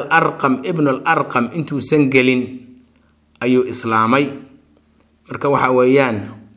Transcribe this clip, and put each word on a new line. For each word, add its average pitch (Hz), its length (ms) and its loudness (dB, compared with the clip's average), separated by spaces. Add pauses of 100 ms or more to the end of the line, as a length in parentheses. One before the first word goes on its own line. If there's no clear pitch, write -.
al-Arqam, 143 600 0
ibn 160 220 0
al-Arqam, 139 580 -2 (100)
intuusan 147 560 0
gelin, 127 300 4 (960)
ayuu 127 240 2
islaamay. 117 640 0 (1040)
Marka 139 200 -6
waxa 127 220 2
weeyaan, 127 460 2 (400)